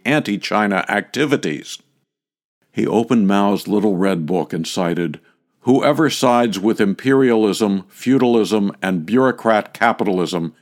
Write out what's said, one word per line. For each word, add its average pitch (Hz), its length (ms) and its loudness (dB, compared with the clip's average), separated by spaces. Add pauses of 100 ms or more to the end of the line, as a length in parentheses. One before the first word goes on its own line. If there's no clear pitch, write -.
anti-China 104 840 -2
activities." 104 920 -4 (920)
He - 140 -2
opened 113 420 2
Mao's 101 400 0
little 101 280 2
red 90 320 -2
book 87 260 -4
and 82 140 -6
cited, 85 520 -4 (420)
"Whoever 147 500 2
sides 120 480 0
with 104 200 0
imperialism, 110 1080 0
feudalism, 113 920 0
and 90 280 -4
bureaucrat 117 680 0
capitalism 92 880 0